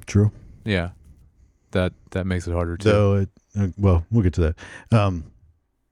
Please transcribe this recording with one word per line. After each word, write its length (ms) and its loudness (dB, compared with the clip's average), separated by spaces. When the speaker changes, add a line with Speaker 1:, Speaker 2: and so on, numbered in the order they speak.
Speaker 1:
True. 260 2
Speaker 2:
Yeah. 260 -2
That, 220 0
that 160 -6
makes 200 -4
it 60 -6
harder 240 -4
too. 140 0
Speaker 1:
So, 240 4
it, 140 -2
uh, 100 0
well, 320 2
we'll 120 2
get 120 0
to 80 -2
that. 140 -2
Um, 280 0